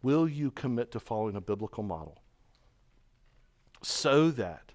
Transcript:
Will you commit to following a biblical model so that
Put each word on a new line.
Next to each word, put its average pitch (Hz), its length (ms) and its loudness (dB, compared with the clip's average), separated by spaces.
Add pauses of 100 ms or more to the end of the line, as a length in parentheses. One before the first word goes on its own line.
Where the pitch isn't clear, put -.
Will 151 260 4
you 147 220 -2
commit 120 420 -2
to 113 80 -6
following 110 340 -2
a 101 60 -4
biblical 104 420 -4
model 80 400 -8 (1600)
so 147 500 4
that 92 420 -6